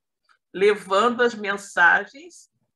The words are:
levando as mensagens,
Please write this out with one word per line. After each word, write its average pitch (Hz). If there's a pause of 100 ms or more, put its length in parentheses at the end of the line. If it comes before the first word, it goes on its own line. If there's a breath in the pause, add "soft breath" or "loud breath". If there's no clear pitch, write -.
(520 soft breath)
levando 202
as 240
mensagens, 202 (260)